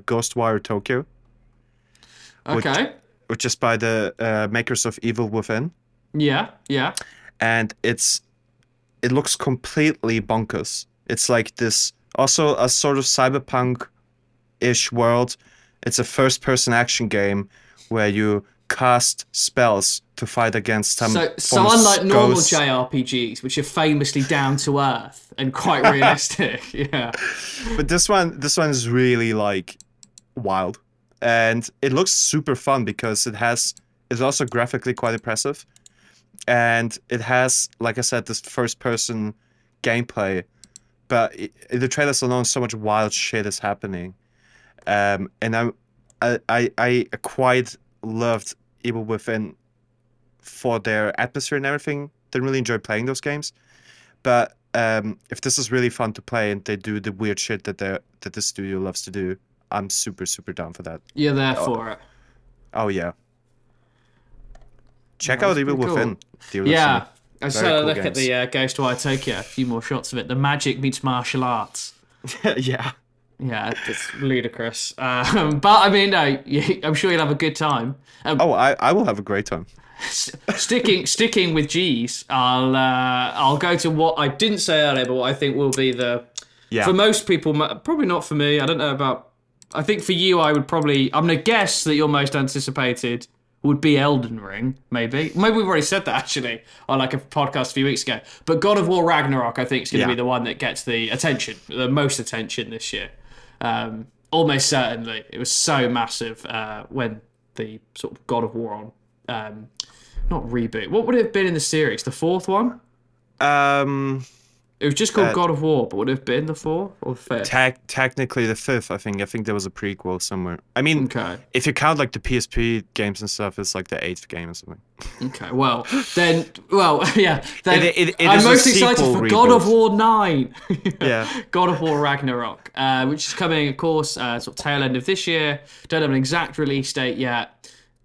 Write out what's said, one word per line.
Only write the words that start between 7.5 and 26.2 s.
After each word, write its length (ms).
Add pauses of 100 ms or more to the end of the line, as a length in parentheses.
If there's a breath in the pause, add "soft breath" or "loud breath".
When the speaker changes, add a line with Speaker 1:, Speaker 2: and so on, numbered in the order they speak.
Speaker 1:
it's, 400 (800)
it 100
looks 240
completely 840
bonkers. 680 (220)
It's 200
like 280
this, 360 (240)
also 400
a 120
sort 300
of 60
cyberpunk-ish 1900
world. 440 (500 soft breath)
It's 120
a 60
first-person 680
action 360
game 400 (400 soft breath)
where 200
you 360 (240 soft breath)
cast 640
spells 680 (160)
to 100
fight 280
against 420
some 160
Speaker 2:
So, 240
so 200
Speaker 1:
form 100
of 80
Speaker 2:
unlike 300
normal 320
Speaker 1:
ghost. 140
Speaker 2:
J 180
R 200
P 140
Gs, 400
which 160
are 40
famously 600
down 360
to 200
earth 580
and 160
quite 300
Speaker 1:
<laughs> 100
Speaker 2:
realistic, 760